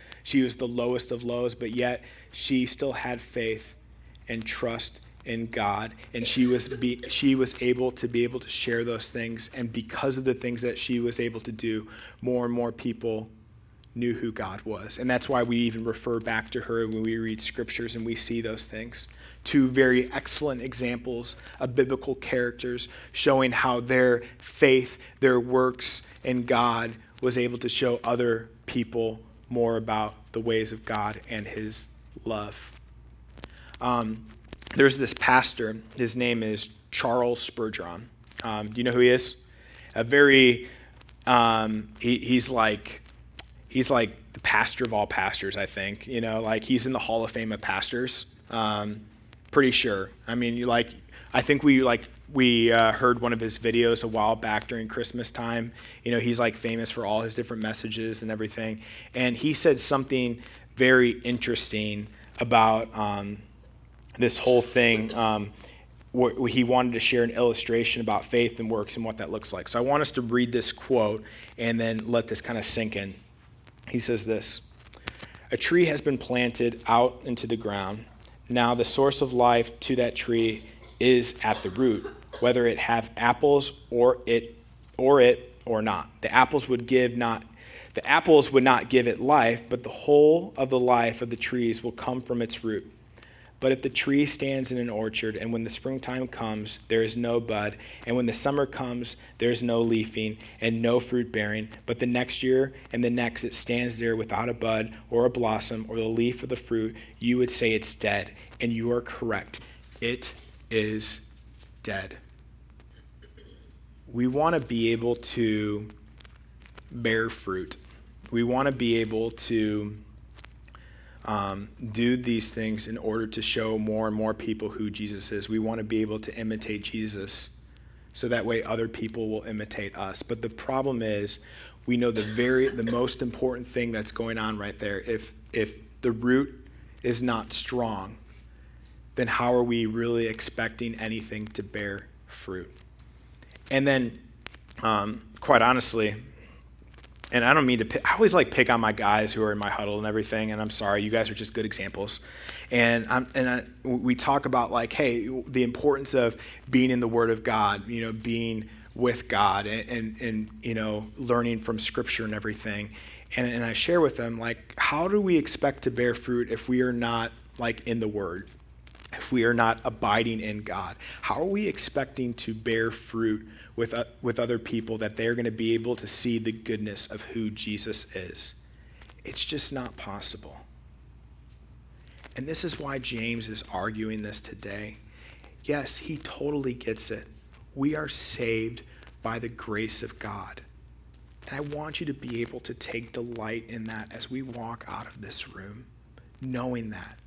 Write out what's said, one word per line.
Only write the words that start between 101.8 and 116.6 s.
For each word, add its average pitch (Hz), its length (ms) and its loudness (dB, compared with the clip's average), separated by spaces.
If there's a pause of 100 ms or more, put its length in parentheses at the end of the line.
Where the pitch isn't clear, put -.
but 120 120 -4
the 127 80 0
next 123 360 -2
year 131 320 2 (180)
and 120 100 0
the 120 80 2
next 120 340 -2
it 117 100 -4
stands 120 440 -2
there 113 180 0
without 110 320 -2
a 117 60 -2
bud 110 380 -2 (160)
or 120 160 4
a 127 60 6
blossom 110 580 0
or 110 80 -6
the 113 80 0
leaf 117 380 0
or 127 40 -8
the 127 100 -4
fruit, 110 380 -2 (260)
you 120 180 2
would 123 120 4
say 113 220 2
it's 107 220 0
dead." 101 380 -2 (280)
And 117 120 0
you 113 180 0
are 120 100 0
correct. - 600 -6 (400)
It 120 340 -6 (360)
is 107 500 -2 (640)
dead. 98 340 -6 (2000)
We 120 140 0
want 151 340 2
to 120 60 -8
be 113 260 2
able 117 240 0
to 107 720 -2 (1040)